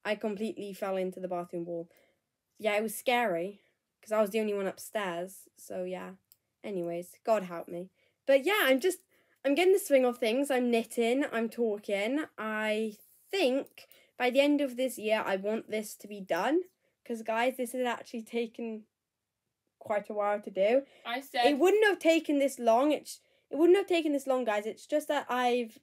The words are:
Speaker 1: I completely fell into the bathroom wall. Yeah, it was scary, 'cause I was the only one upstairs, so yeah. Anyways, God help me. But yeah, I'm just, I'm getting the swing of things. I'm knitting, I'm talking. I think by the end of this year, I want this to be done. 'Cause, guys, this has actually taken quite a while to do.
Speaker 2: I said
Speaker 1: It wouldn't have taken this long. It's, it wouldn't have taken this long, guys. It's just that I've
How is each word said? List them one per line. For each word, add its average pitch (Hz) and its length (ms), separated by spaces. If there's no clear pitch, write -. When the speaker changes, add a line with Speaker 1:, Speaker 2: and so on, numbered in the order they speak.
Speaker 1:
I 214 100
completely 208 600
fell 190 220
into 185 240
the 180 80
bathroom 175 360
wall. 170 240
Yeah, 208 180
it 214 60
was 214 120
scary, 208 680
'cause 214 100
I 214 80
was 208 80
the 220 120
only 214 120
one 196 140
upstairs, 185 920
so 190 280
yeah. 185 320
Anyways, 175 600
God 214 200
help 170 240
me. 175 220
But 269 180
yeah, 403 200
I'm 262 160
just, 370 200
I'm 277 120
getting 370 200
the 381 40
swing 262 280
of 240 120
things. 262 320
I'm 247 200
knitting, 233 600
I'm 226 200
talking. 220 760
I 214 580
think 277 560
by 247 120
the 254 100
end 285 220
of 247 140
this 254 220
year, 214 260
I 196 120
want 208 340
this 214 260
to 202 120
be 208 120
done. 214 420
'Cause, 226 180
guys, 233 340
this 247 160
has 254 120
actually 233 380
taken 226 640
quite 208 300
a 220 60
while 208 260
to 208 100
do. 214 360
Speaker 2:
I 240 160
said 247 240
Speaker 1:
It 277 140
wouldn't 392 260
have 392 140
taken 320 400
this 269 200
long. 240 340
It's, - 280
it - 60
wouldn't 339 200
have 392 100
taken 330 260
this 277 140
long, 254 180
guys. 214 200
It's - 220
just 294 220
that 294 200
I've 247 540